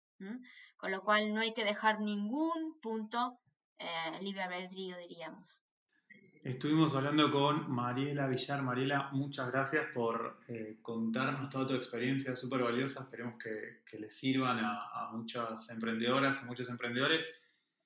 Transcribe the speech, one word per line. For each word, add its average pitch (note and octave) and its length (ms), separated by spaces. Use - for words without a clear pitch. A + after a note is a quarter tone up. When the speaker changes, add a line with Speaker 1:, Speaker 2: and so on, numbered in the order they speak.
Speaker 1:
¿Mm? A3+ 240
Con F#3+ 140
lo F#3+ 120
cual G#3+ 300
no G#3+ 80
hay A3+ 140
que A3+ 100
dejar G#3 340
ningún C#4+ 800
punto, A3+ 600
eh, E3 420
libre G3 220
albedrío, F#3 540
diríamos. E3+ 680
Speaker 2:
Estuvimos D3 520
hablando D3 360
con D3 380
Mariela C3+ 560
Villar. C3+ 360
Mariela, C3 500
muchas C#3 400
gracias C#3 420
por, A#2 540
eh, A2+ 340
contarnos B2+ 680
toda C3 180
tu C3+ 60
experiencia, B2+ 600
súper B2 300
valiosa. B2+ 400
Esperemos A#2 340
que, A2 480
que G#2+ 140
le G#2+ 100
sirvan C3 500
a, G#2+ 280
a - 240
muchas A2+ 580
emprendedoras, A#2+ 720
a - 40
muchos B2 240
emprendedores. B2+ 760